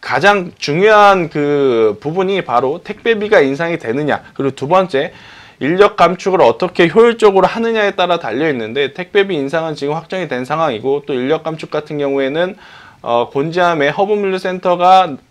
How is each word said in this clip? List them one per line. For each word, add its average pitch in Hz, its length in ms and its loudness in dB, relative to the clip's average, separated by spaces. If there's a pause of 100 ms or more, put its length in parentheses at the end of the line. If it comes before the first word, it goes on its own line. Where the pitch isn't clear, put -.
가장 180 560 0
중요한 196 720 2
그 135 680 0
부분이 185 420 -4
바로 127 420 0
택배비가 208 560 0
인상이 156 360 0
되느냐, 123 460 -4 (120)
그리고 135 200 -4
두 135 140 -8
번째 180 440 0 (460)
인력 185 380 2
감축을 180 460 2
어떻게 170 460 2
효율적으로 214 560 4
하느냐에 214 520 -2
따라 175 240 0
달려 131 300 -2
있는데 131 420 -4
택배비 196 420 -2
인상은 160 400 -4
지금 143 200 -6
확정이 165 340 -8
된 127 160 -6
상황이고 143 640 -2
또 151 40 -4
인력 139 300 -2
감축 160 300 -10
같은 151 260 -6
경우에는, 143 580 -2 (460)
어, 117 300 -2
곤지암의 160 580 0
허브물류센터가 185 1300 0 (140)